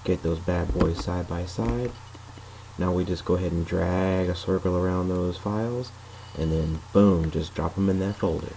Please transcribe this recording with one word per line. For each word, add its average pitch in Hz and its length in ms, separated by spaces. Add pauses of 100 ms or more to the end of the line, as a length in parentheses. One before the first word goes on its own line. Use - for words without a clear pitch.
Get 92 180
those 82 160
bad 85 340
boys 85 320
side 87 240
by 85 180
side. 120 460 (840)
Now 90 140
we 90 140
just 90 180
go 90 120
ahead 90 180
and 85 120
drag 90 640
a 87 80
circle 92 400
around 90 320
those 90 300
files, 117 540 (460)
and 80 140
then 80 300 (100)
boom, 92 400
just 78 240
drop 82 220
'em 98 120
in 92 100
that 98 180
folder. 82 400